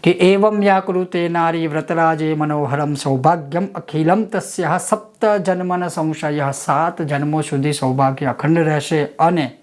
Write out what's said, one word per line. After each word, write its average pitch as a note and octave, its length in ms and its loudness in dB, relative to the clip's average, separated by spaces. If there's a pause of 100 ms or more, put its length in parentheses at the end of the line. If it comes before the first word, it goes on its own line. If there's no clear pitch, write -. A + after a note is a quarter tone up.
કે E3+ 100 6 (160)
એવમ G#3 280 4 (100)
યા F#3+ 200 2
કૃતે F3+ 340 -2 (140)
નારી E3 380 0
વ્રતરાજે D#3 580 0 (100)
મનોહરમ D3 640 -2
સૌભાગ્યમ D#3 680 0 (120)
અખિલમ E3+ 520 0
તસ્યઃ E3+ 460 -4
સપ્ત G#3 520 -2 (140)
જન્મન F3+ 500 -2
સંશયઃ, D3+ 560 -2 (120)
સાત E3 500 0
જન્મો D3 380 -2
સુધી C#3+ 320 0
સૌભાગ્ય C3+ 500 0
અખંડ D#3+ 380 2
રહેશે D3+ 280 0 (300)
અને D#3+ 180 0 (160)